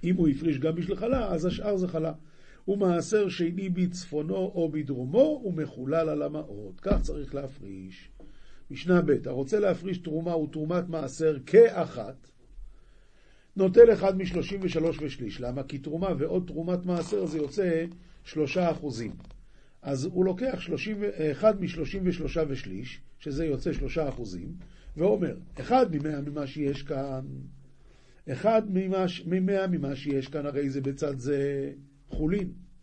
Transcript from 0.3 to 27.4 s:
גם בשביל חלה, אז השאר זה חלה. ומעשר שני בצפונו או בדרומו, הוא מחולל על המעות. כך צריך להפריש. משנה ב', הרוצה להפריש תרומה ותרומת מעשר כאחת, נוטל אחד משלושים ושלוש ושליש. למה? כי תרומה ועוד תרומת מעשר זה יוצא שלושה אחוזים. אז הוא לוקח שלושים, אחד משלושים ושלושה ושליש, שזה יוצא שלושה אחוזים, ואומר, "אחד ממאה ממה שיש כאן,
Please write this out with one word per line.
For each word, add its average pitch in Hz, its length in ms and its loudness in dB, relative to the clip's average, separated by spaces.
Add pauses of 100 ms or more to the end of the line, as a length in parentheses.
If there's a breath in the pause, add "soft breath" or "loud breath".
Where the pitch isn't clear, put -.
גם 156 160 0
בשביל 180 220 -4
חלה, 226 360 0
אז 165 140 0
השאר 196 300 -2
זה 185 120 0
חלה. 160 240 -2 (560 loud breath)
ומעשר 196 600 2
שני 180 400 -2
בצפונו 175 680 -2
או 185 360 0
בדרומו, 151 720 2
הוא 190 120 -4
מחולל 156 540 -2
על 151 140 -2
המעות. 160 600 -8
כך 196 180 2
צריך 143 340 -6
להפריש. 98 760 -12 (600 loud breath)
משנה 175 320 4
ב', 143 260 2
הרוצה 139 320 0
להפריש 185 380 0
תרומה 165 380 -2
ותרומת 160 520 -2
מעשר 156 480 0 (100)
כאחת, 175 840 4 (1300 soft breath)
נוטל 196 360 12
אחד 185 260 4
משלושים 180 440 -4
ושלוש 165 400 0
ושליש. 127 380 -8
למה? 123 220 -6
כי 135 160 -8
תרומה 160 300 -4 (100)
ועוד 185 280 0
תרומת 175 400 -2
מעשר 180 400 0
זה 156 120 -2
יוצא 165 460 0 (400 loud breath)
שלושה 170 460 0
אחוזים. 117 420 -6 (680 soft breath)
אז 139 220 -4
הוא 180 200 0
לוקח 190 360 -2
שלושים, 175 360 -4 (360)
אחד 202 280 4
משלושים 175 440 -4
ושלושה 165 440 0
ושליש, 117 520 -8 (180)
שזה 151 260 -6
יוצא 151 280 -2
שלושה 139 360 -2
אחוזים, 113 460 -8 (420 loud breath)
ואומר, 175 400 2 (240)
"אחד 190 360 4
ממאה 147 240 -2
ממה 143 260 -6
שיש 143 360 -4
כאן, 135 420 -6 (1080 soft breath)